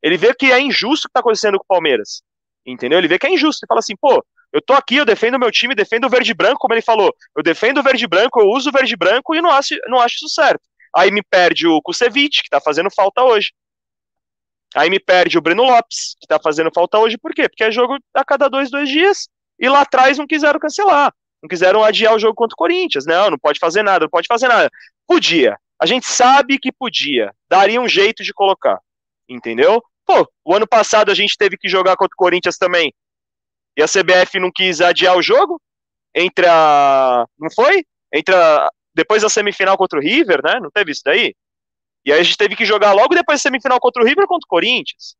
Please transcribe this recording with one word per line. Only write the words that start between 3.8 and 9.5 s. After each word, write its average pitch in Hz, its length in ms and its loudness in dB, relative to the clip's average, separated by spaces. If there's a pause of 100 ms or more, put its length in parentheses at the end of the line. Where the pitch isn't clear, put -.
"Pô, 254 240 2 (300)
eu 151 80 -2
tô - 120 -2
aqui, 269 220 0
eu 294 100 2
defendo 233 300 0
o 269 40 -2
meu 240 120 -2
time, 254 240 -2
defendo 233 300 -4
o 254 40 0
verde 233 220 0
e - 20 -2
branco", 190 260 0
como - 140 -2
ele 226 80 -2
falou, 214 320 0 (220)
"eu 151 80 -6
defendo 170 360 0
o 269 40 -2
verde 247 220 0
e - 20 -8
branco, 214 320 0
eu 208 80 6
uso 254 220 0
o - 20 -10
verde 262 220 0
e 214 40 -8
branco 208 380 -2
e 330 60 -2
não 339 100 2